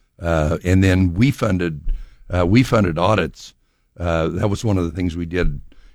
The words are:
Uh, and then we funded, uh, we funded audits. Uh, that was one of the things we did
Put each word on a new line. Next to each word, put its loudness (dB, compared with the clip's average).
Uh, 0
and 4
then 2
we 2
funded, -2
uh, 0
we 4
funded 0
audits. -2
Uh, -2
that -2
was -4
one 2
of 0
the -4
things -4
we -6
did 0